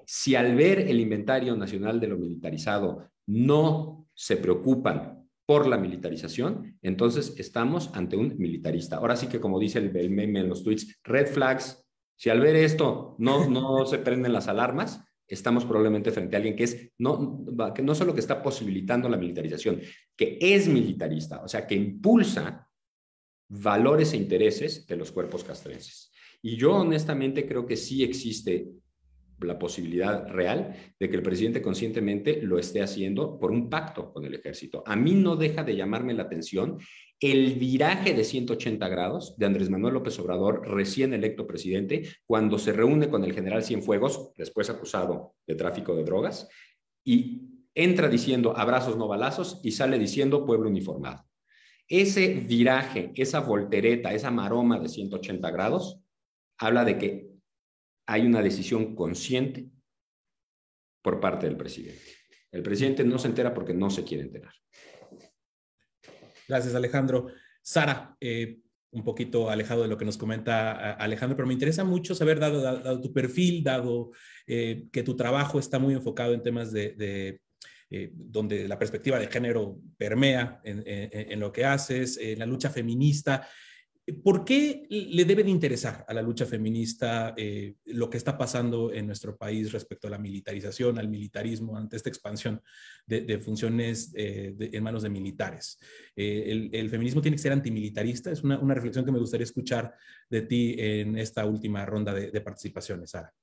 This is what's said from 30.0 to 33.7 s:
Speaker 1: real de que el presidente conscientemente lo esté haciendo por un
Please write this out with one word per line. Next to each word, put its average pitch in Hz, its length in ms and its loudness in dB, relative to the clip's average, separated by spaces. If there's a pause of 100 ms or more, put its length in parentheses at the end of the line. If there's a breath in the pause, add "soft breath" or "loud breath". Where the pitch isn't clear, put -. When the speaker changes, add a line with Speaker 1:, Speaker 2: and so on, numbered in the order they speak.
Speaker 1:
real 92 480 -2 (240 loud breath)
de 95 100 -2
que - 60 -2
el 92 80 0
presidente 98 400 0
conscientemente 104 800 -2
lo 92 160 0
esté 101 240 -2
haciendo 98 560 -4
por 90 140 0
un 120 180 0